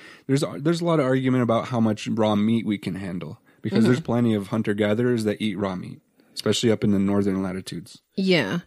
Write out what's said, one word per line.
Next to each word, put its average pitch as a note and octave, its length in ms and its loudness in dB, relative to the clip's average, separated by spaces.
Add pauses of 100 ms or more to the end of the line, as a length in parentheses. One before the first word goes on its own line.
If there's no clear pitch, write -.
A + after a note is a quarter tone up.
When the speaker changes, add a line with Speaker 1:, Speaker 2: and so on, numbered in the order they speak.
(280)
Speaker 1:
There's, C#3 160 0 (160)
there's E3 220 0
a E3+ 40 -4
lot D#3+ 160 2
of B2+ 40 0
argument C3 380 2
about A2+ 240 0
how B2 140 2
much A2 260 0
raw G#2+ 280 2
meat A2 300 2
we G2+ 120 0
can F#2 180 -6
handle, F2+ 440 -10 (220)
because G3 180 0
Speaker 2:
Mm-hmm. - 80 6
Speaker 1:
there's B2 140 4
plenty A#2 320 0
of G2+ 140 -2
hunter-gatherers G#2+ 800 0
that G#2 160 -2
eat G#2 160 -2
raw G2 180 -4
meat, - 240 -12 (340)
especially A2 380 0
up G#2 140 0
in G#2 60 2
the G2 80 2
northern G2 440 0
latitudes. F#2 580 -10 (140)
Speaker 2:
Yeah. F3 520 0